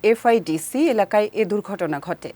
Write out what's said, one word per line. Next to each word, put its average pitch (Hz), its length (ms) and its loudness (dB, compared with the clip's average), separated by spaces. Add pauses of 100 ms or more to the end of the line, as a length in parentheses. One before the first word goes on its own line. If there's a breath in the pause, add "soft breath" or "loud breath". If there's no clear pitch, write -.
(100)
এফআইডিসি 233 680 0 (140)
এলাকায় 208 340 2 (120)
এ - 20 2 (100)
দুর্ঘটনা 180 540 -4
ঘটে। 165 300 -8